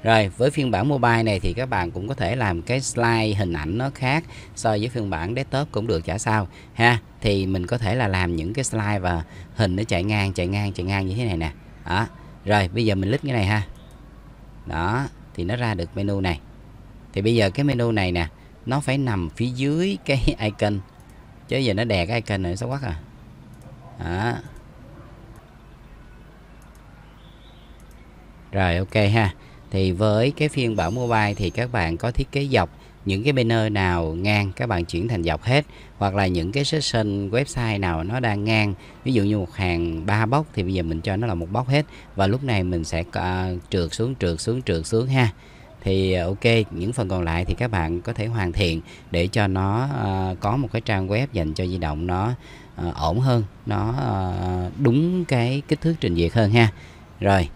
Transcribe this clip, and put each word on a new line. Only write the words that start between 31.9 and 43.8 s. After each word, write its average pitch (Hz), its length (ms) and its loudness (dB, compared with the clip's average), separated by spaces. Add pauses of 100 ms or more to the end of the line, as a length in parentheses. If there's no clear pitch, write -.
có 117 140 -2
thiết 135 220 -2
kế 143 140 0
dọc, 113 240 2 (340)
những 98 200 0
cái 143 80 4
banner 113 400 2
nào 90 320 2
ngang 95 520 0
các 127 120 -2
bạn 90 160 0
chuyển 85 240 -4
thành 104 140 0
dọc 80 200 0
hết, 139 220 4 (340)
hoặc 98 160 0
là 98 120 2
những 90 260 0
cái 139 120 0
section 107 640 0
website 117 500 -2
nào 85 240 0
nó 113 160 -4
đang 104 240 0
ngang, 107 300 2 (300)
ví 131 80 0
dụ 113 100 4
như 104 160 2
một 92 160 -4
hàng 85 520 -2
ba 107 200 2
box 143 280 2
thì 104 80 0
bây 92 120 0
giờ 92 80 0
mình 80 180 -2
cho 95 160 -2
nó 110 100 -2
là 107 80 -2
một 85 180 -4
box 123 160 -2
hết, 147 180 2 (300)
và 98 100 4
lúc 123 180 2
này 107 200 2
mình 90 200 0
sẽ, 82 280 -2
à, 90 380 -2 (200)
trượt 85 240 0